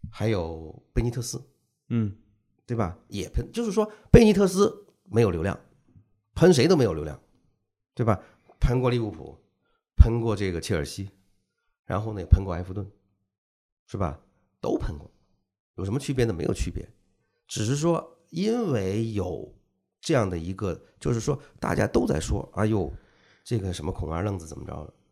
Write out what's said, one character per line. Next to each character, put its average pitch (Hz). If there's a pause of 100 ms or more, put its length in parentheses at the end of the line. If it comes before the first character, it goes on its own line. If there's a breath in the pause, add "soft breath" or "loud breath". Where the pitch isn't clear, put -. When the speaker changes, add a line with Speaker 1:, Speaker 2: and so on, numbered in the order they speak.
(100)
Speaker 1:
还 -
有 82 (100)
贝 113
尼 117
特 123
斯， - (500)
Speaker 2:
嗯。 110 (480)
Speaker 1:
对 120
吧？ 90 (100)
也 90
喷， -
就 233
是 208
说 208 (220 loud breath)
贝 240
尼 214
特 196
斯 185 (180)
没 110
有 104
流 82
量， 95 (760)
喷 180
谁 156
都 185
没 135
有 95
流 78
量， 73 (760)
对 123
吧？ 107 (400 loud breath)
喷 123
过 123
利 120
物 110
浦， 67 (580)
喷 117
过 113
这 95
个 82
切 95
尔 73
西， 95 (760)
然 98
后 110
呢， 101
也 85
喷 -
过 95
埃 85
弗 92
顿， 98 (1000)
是 -
吧？ 82 (400)
都 -
喷 -
过， - (680)
有 92
什 98
么 120
区 143
别 123
呢？ 110
没 82
有 -
区 -
别， - (600)
只 -
是 120
说 160 (100)
因 208
为 110
有 90 (500)
这 -
样 113
的 87
一 82
个， 92 (220 soft breath)
就 -
是 117
说 131 (180 loud breath)
大 -
家 104
都 -
在 78
说 -
，“哎 104
呦， 95 (520 soft breath)
这 117
个 95
什 80
么 76
孔 80
二 85
愣 101
子 80
怎 78
么 73
着 73
了？” 73 (200)